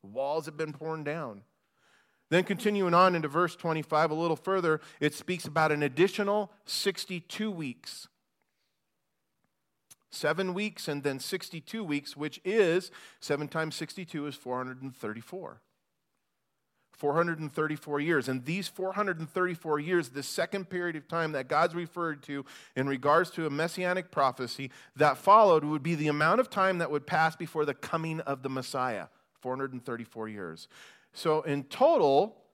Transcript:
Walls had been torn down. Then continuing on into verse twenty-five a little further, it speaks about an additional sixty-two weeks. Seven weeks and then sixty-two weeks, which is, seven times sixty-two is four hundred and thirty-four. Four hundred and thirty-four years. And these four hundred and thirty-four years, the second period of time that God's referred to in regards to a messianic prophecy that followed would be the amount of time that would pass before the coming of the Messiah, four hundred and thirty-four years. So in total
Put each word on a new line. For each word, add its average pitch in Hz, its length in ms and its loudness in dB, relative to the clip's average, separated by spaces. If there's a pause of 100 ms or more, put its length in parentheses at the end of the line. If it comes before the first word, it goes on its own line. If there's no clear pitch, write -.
Walls 139 440 -4
had 156 100 -12
been 156 160 -6
torn 156 320 -8
down. 143 380 -6 (880)
Then 180 140 6
continuing 196 500 2
on 180 200 8
into 156 140 0
verse 165 260 0
twenty-five 160 560 0
a 151 40 -2
little 160 220 0
further, 170 440 0 (200)
it 147 140 0
speaks - 300 -6
about 156 260 2
an 151 120 0
additional 196 680 2 (140)
sixty-two - 880 -4
weeks. 151 580 -10 (2000)
Seven 180 440 -2
weeks 208 340 -4
and 143 140 -4
then 135 180 -2
sixty-two 190 640 -8
weeks, 147 320 -4
which 147 280 -8
is, 185 460 4 (300)
seven 151 280 -2
times 160 260 -4
sixty-two 160 520 -10
is 135 80 -8
four 127 220 -8
hundred 127 260 -8
and 131 140 -12
thirty-four. 117 640 -10 (1300)
Four 143 220 -2
hundred 170 260 0
and 151 120 -8
thirty-four 151 480 -4
years. 147 280 0
And 131 160 -4
these 175 220 -4
four 190 260 -6
hundred 190 260 -2
and 160 100 -10
thirty-four 165 520 -2
years, 165 280 0
the 135 140 -8
second 185 480 -4
period 175 260 -4
of 143 120 -14
time 165 240 -2
that 131 160 -4
God's 160 260 2
referred 165 500 -6
to 139 200 -8 (320)
in 135 120 0
regards 147 440 4
to 165 120 -4
a 147 60 -2
messianic 180 600 -2
prophecy 131 600 -2 (260)
that 139 220 4
followed 196 460 8
would 151 180 -2
be 165 140 0
the 151 120 0
amount 156 320 4
of 247 80 2
time 190 300 2
that 156 120 -2
would 147 160 -4
pass 160 300 2
before 156 280 -2
the 143 100 0
coming 160 460 -4
of 135 220 -6
the 135 60 -4
Messiah, 127 600 -4 (320)
four 127 120 -6
hundred 131 220 -6
and 123 100 -12
thirty-four 117 440 -8
years. 90 400 -10 (460)
So 156 280 0
in 143 220 -2
total 208 720 4 (180)